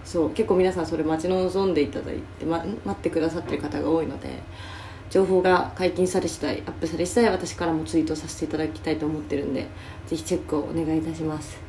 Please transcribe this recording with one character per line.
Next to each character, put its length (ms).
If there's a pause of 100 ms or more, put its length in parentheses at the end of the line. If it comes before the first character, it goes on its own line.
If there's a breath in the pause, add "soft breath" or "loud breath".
そ 220
う、 60
結 180
構 60
皆 180
さ 80
ん 60
そ 100
れ 60
待 180
ち 80
望 380
ん 80
で 80
い 60
た 120
だ 100
い 40 (240)
て、 60
ま-、 200 (180)
待 80
っ 40
て 160
く 80
だ 100
さ 120
っ 20
て 120
る 60
方 180
が 120
多 100
い 60
の 120
で、 220 (680 loud breath)
情 160
報 160
が 340
解 180
禁 120
さ 140
れ 80
次 140
第、 160
ア 20 (100)
ッ 40
プ 120
さ 120
れ 80
次 100
第、 160
私 220
か 120
ら 60
も 140
ツ 120
イ 40
ー 40
ト 80
さ 140
せ 120
て 60
い 40
た 80
だ 100
き 140
た 100
い 60
と 80
思 140
っ 20
て 160
る 80
ん 80
で、 140 (380 loud breath)
ぜ 120
ひ 60
チ 120
ェ 20
ッ 80
ク 120
を 20
お 140
願 100 (120)
い 40
い 20
た 140
し 80
ま 180
す。 160 (120)